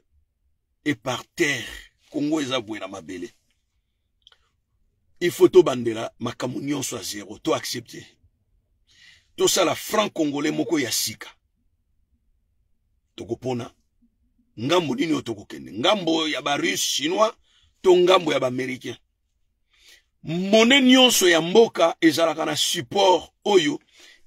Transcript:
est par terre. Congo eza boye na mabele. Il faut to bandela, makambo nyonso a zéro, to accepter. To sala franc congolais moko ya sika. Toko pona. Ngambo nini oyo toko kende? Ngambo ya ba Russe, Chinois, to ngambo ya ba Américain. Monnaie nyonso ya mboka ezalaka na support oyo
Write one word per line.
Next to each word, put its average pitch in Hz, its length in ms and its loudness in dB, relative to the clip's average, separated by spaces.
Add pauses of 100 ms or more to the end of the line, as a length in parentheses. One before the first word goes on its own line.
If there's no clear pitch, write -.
(840)
est 147 100 -2
par 123 280 -8 (120)
terre. 143 320 -2 (420)
Congo 151 320 -4
eza 127 180 -4
boye 104 200 -10
na 95 80 -12
mabele. 90 420 -14 (1900)
Il 175 100 0
faut 180 200 4
to 180 120 8
bandela, 120 580 -2
makambo 123 400 -8
nyonso 139 380 -8
a 98 60 -12
zéro, 101 340 -12
to 156 160 -2
accepter. - 500 -8 (1300)
To 370 120 0
sala 151 280 0
franc 214 340 -2
congolais 147 400 -2
moko 156 300 -2
ya 113 120 -4
sika. - 380 -8 (1900)
Toko 110 200 -8
pona. 123 360 -8 (880)
Ngambo 240 360 -2
nini 165 180 -2
oyo 139 80 -4
toko 110 240 -12
kende? - 260 -18
Ngambo 165 560 -2
ya 135 140 -6
ba 143 160 -4
Russe, 165 240 -4
Chinois, 196 500 -2 (520)
to 180 120 6
ngambo 180 380 4
ya 139 60 0
ba 135 80 -2
Américain. 127 500 -8 (1300)
Monnaie 214 580 4
nyonso 254 480 6
ya 165 120 4
mboka 175 600 4
ezalaka 160 440 2
na 151 100 -4
support 170 760 0 (140)
oyo 170 340 2 (480)